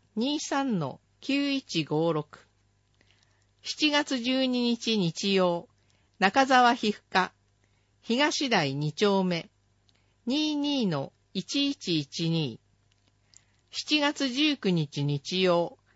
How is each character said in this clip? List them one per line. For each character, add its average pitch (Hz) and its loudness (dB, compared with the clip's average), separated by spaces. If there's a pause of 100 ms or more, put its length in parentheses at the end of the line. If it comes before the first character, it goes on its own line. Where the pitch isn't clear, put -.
(160)
二 277 -2
三 269 -2
の 139 -6 (180)
九 277 -2
一 269 -4
五 156 0
六。 - -6 (1200)
七 - -2
月 294 0
十 262 0
二 247 0
日 233 -2
日 196 0
曜、 175 0 (520)
中 262 4
沢 254 6
皮 226 -2
膚 - -12
科、 - 0 (720)
東 277 0
台 156 2
二 151 -4
丁 196 2
目、 175 -4 (720)
二 302 0
二 285 0
の 143 -4 (220)
一 277 -2
一 175 -2
一 165 -4
二。 151 -2 (1080)
七 - -2
月 285 0
十 285 0
九 190 0
日 156 -2
日 143 -2
曜、 170 2 (180)